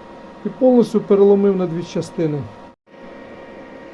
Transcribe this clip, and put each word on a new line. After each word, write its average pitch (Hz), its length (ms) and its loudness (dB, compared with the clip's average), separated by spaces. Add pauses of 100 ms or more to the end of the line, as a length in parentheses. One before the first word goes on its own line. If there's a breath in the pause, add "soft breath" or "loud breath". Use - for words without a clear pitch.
(440)
і 208 40 -6
повністю 240 520 2
переломив 202 560 2
на 180 100 -4
дві 165 160 -6
частини. 165 560 -6 (1600)